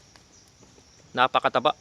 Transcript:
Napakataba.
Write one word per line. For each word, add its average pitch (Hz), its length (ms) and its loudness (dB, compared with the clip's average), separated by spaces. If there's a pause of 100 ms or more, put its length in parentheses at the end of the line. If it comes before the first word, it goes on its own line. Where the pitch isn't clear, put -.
(1120)
Napakataba. 127 680 -2